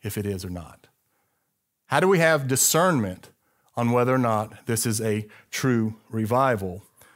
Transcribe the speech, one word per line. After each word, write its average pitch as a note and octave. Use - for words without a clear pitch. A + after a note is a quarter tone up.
if G#2+
it G2+
is F#2+
or F#2
not. E2+
How C3+
do E3+
we F#3+
have D#3+
discernment C3
on A#2+
whether B2
or C3
not A2
this A2+
is A2+
a G#2+
true A2+
revival? A2